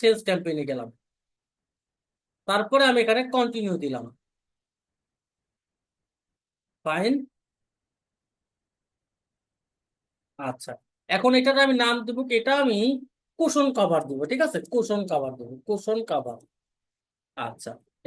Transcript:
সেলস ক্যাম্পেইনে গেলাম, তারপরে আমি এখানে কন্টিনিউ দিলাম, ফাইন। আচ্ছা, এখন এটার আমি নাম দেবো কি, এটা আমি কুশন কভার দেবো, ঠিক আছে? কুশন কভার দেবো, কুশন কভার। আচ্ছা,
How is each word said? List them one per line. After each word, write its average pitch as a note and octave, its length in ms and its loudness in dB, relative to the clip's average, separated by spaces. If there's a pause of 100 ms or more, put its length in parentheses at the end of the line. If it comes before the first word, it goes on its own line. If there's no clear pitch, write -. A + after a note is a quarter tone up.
সেলস A3 280 4
ক্যাম্পেইনে E3 420 -2
গেলাম, B2 180 -8 (1600)
তারপরে G#3 420 2
আমি B3 140 4
এখানে A3+ 180 2 (120)
কন্টিনিউ A#3 400 0 (100)
দিলাম, B2+ 200 -6 (2750)
ফাইন। F3+ 300 0 (3250)
আচ্ছা, C3 340 -10 (360)
এখন F#3+ 300 2
এটার C4 180 4 (100)
আমি C4 80 4 (100)
নাম A#3+ 120 2 (100)
দেবো A#3+ 220 -6
কি, B3 120 -6
এটা C4 120 0 (100)
আমি A3+ 160 2 (600)
কুশন C#4+ 280 2 (100)
কভার E3+ 340 4
দেবো, C#3 200 -6
ঠিক C4 160 -2
আছে? - 120 -4 (140)
কুশন G#3+ 280 0 (100)
কভার C3+ 280 -2
দেবো, A#2+ 160 -14 (140)
কুশন G#3+ 300 -2 (120)
কভার। B2+ 280 -4 (1000)
আচ্ছা, A#2 340 -10 (360)